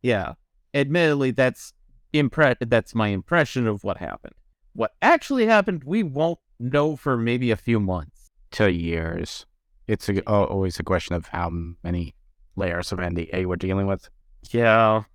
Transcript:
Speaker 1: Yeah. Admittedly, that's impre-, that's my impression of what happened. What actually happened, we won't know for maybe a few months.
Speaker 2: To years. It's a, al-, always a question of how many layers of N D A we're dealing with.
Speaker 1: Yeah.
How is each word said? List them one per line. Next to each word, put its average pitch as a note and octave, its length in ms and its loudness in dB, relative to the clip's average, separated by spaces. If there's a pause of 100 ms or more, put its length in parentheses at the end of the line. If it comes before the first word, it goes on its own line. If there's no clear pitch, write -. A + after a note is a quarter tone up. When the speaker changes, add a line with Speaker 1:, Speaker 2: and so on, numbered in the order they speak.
Speaker 1:
Yeah. A2 320 -2 (400)
Admittedly, C#3+ 560 2
that's B2+ 420 0 (400)
impre-, D3 440 2 (120)
that's A#2 260 2
my A2 140 2
impression B2 580 0
of G#2 180 -2
what G2 140 -4
happened. - 360 -12 (400)
What - 260 -4
actually C4+ 460 2
happened, G3 380 2
we G3 180 -2
won't D#3+ 360 -2 (200)
know C#3+ 380 0
for C3+ 200 0
maybe A#2 340 0
a G#2+ 60 2
few A2+ 240 0
months. F2+ 500 -6 (220)
Speaker 2:
To G2+ 180 4
years. E2 760 -4 (400)
It's - 220 -2
a, G2 200 -2
al-, G2+ 160 4
always F#2+ 340 -2
a - 40 -6
question F2+ 320 -2
of E2 140 -4
how F2 220 -4 (320)
many F2 320 -4 (420)
layers F2 360 -4
of F#2 80 -6
N F2+ 140 -2
D E2+ 180 -4
A F#2 140 -2
we're F2+ 100 -2
dealing F#2+ 300 -2
with. G2 220 -4 (420)
Speaker 1:
Yeah. A2 540 4 (100)